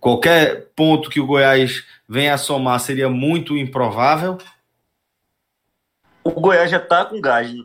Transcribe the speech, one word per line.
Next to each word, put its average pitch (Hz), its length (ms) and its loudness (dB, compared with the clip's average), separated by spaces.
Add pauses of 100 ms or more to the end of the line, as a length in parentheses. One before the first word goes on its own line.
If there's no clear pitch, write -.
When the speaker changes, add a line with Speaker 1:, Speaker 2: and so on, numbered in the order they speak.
Speaker 1:
qualquer 156 720 2
ponto 156 360 2
que 156 100 -2
o 135 60 -2
Goiás 135 580 2 (240)
venha 143 260 0
a 135 40 0
somar 131 420 -2
seria 131 280 -4
muito 147 480 -2
improvável? 131 800 -2 (1900)
Speaker 2:
O 170 100 -4
Goiás 175 380 2
já 180 100 0
tá 175 240 0
com 220 160 -12
gás 120 300 0 (140)